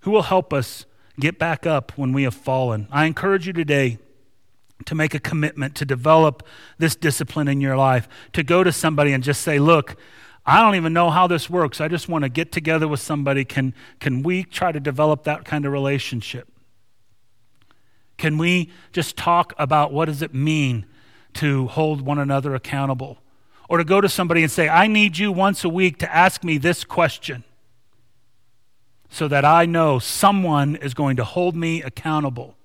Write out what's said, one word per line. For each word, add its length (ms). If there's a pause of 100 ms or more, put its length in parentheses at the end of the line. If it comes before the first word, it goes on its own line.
Who 100
will 120
help 300
us 320 (340)
get 180
back 280
up 320
when 160
we 100
have 100
fallen? 560
I 160
encourage 420
you 60
today 440 (880)
to 80
make 220
a 40
commitment 540
to 120
develop 580 (340)
this 180
discipline 520
in 120
your 160
life, 320 (240)
to 120
go 200
to 80
somebody 400
and 120
just 180
say, 160
"Look, 380 (500)
I 160
don't 140
even 180
know 160
how 160
this 240
works. 320
I 60
just 200
want 160
to 60
get 220
together 360
with 120
somebody. 440
Can, 300 (260)
can 220
we 220
try 280
to 80
develop 440
that 220
kind 200
of 60
relationship? 760 (1700)
Can 200
we 320 (240)
just 240
talk 400
about 340
what 140
does 160
it 120
mean 520 (480)
to 340
hold 340
one 180
another 340
accountable?" 640 (500)
Or 120
to 40
go 160
to 80
somebody 360
and 80
say, 180
"I 160
need 320
you 140
once 320
a 60
week 300
to 160
ask 280
me 160
this 240
question 600 (1700)
so 180
that 160
I 220
know 320
someone 800
is 180
going 240
to 60
hold 320
me 260
accountable." 720 (120)